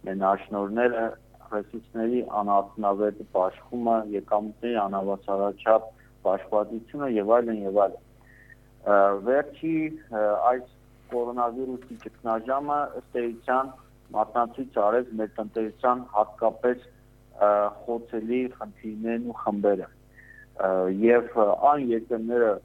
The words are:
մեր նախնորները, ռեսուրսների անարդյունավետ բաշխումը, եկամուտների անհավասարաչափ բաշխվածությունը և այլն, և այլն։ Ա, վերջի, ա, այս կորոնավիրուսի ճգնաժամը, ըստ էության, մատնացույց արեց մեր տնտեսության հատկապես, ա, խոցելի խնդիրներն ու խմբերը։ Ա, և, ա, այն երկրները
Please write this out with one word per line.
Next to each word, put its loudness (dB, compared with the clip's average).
մեր -6
նախնորները, 0
ռեսուրսների -4
անարդյունավետ 0
բաշխումը, 0
եկամուտների -2
անհավասարաչափ 0
բաշխվածությունը -2
և 2
այլն, 0
և 2
այլն։ -6
Ա, -4
վերջի, -2
ա, -2
այս 0
կորոնավիրուսի -6
ճգնաժամը, -4
ըստ -6
էության, -2
մատնացույց -2
արեց 0
մեր -6
տնտեսության -2
հատկապես, 0
ա, 6
խոցելի -4
խնդիրներն -6
ու -10
խմբերը։ 0
Ա, -6
և, 4
ա, 4
այն 2
երկրները 0